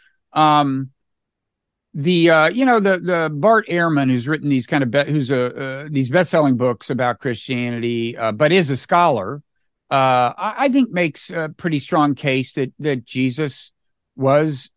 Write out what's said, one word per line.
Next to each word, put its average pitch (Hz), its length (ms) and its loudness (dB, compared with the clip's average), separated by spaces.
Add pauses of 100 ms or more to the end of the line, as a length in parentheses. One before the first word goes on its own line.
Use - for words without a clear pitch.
(340)
Um, 143 580 2 (1000)
the, 165 360 2
uh, 160 200 6
you 247 160 0
know, 240 140 4
the, 190 200 2
the 170 340 -2
Bart 214 340 2
Ehrman, 160 420 0
who's 123 180 -2
written 147 220 -4
these 131 180 0
kind 139 160 0
of 120 80 -4
be-, 143 200 0
who's 139 180 -2
a, 123 260 -2
uh, 135 340 -10
these 135 200 -2
best-selling 151 480 2
books 123 320 -2
about 123 300 -2
Christianity, 120 1000 -6
uh, 113 160 -2
but 151 180 2
is 175 180 2
a 131 80 -2
scholar, 139 640 0 (500)
uh, 127 460 2
I, 208 200 -6
I 277 120 0
think 254 200 2
makes 165 400 -4
a 165 260 -8
pretty 160 240 -4
strong 147 360 0
case 131 380 -2
that, 131 260 -4
that 139 260 -4
Jesus 131 640 -6 (440)
was, 139 600 0